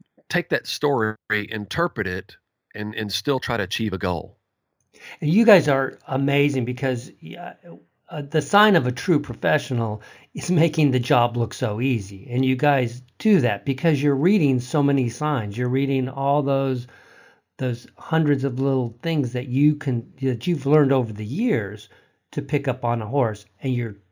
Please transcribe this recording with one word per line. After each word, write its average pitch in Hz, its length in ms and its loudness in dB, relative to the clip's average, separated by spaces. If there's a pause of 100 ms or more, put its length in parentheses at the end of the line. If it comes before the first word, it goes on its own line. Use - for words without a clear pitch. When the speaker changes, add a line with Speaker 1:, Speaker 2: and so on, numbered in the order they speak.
(300)
Speaker 1:
take 175 200 -2
that - 160 -2
story, 110 520 -2 (120)
interpret 107 800 -4
it, 92 300 -8 (360)
and, 104 220 -8
and 107 160 -4
still 135 280 -2
try 123 180 -4
to 123 60 -2
achieve 110 280 -4
a 92 60 -2
goal. 87 400 -4 (800)
Speaker 2:
And 147 100 -2
you 208 160 4
guys 180 220 8
are 135 400 0
amazing 139 560 2
because, 123 560 -4
yeah, - 360 -14 (540)
uh, 151 120 -8
the 143 200 -2
sign 202 360 4
of 127 100 2
a 127 60 0
true 151 260 0
professional 120 840 -2 (320)
is - 160 -6
making 160 420 4
the 123 80 2
job 120 360 2
look 117 180 -2
so 110 280 -4
easy. 98 480 -4
And 127 160 0
you 131 100 2
guys 127 460 0 (160)
do 208 240 4
that 110 240 0
because 139 360 0
you're 143 140 4
reading 143 460 2
so 147 200 0
many 139 280 2
signs. 113 480 -2
You're 123 120 -2
reading 135 380 0
all 139 360 0
those, 135 440 0 (720)
those 123 300 -4 (100)
hundreds 147 460 2
of 131 160 -2
little 131 420 0
things 147 320 -2
that 127 140 -4
you 143 280 4
can, 123 340 -4 (120)
that 131 260 -2
you've 147 180 -2
learned 143 280 4
over 123 180 0
the 107 140 -8
years 120 640 -4 (420)
to - 100 -6
pick - 260 -2
up 123 180 -2
on 117 160 0
a 110 40 -6
horse, 113 400 -2 (160)
and 131 140 -2
you're, 117 200 -4 (160)